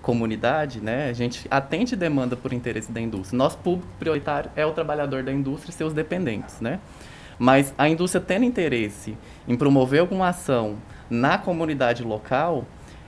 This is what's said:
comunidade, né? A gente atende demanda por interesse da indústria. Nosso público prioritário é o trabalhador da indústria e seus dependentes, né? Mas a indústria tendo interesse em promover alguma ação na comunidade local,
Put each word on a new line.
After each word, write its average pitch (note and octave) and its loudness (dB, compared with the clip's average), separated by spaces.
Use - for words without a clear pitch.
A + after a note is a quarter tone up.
comunidade, A#2 0
né? B2 -2
A A#2+ -4
gente A#2+ -4
atende G3 0
demanda C#3+ 0
por - -6
interesse A#2 -4
da A2+ -6
indústria. G#2+ -4
Nosso C3+ 2
público F3+ -2
prioritário D3+ -2
é D3+ 0
o D#3 0
trabalhador D3 -2
da C3+ -4
indústria C#3 -4
e - -12
seus D#3 -4
dependentes, D3+ -2
né? C3 -2
Mas C3+ 6
a C#3+ 6
indústria F3 2
tendo G3+ 2
interesse B2 0
em A#2+ 2
promover C#3 6
alguma F#3 2
ação A#2+ 0
na C3 2
comunidade D3+ 0
local, B2+ 0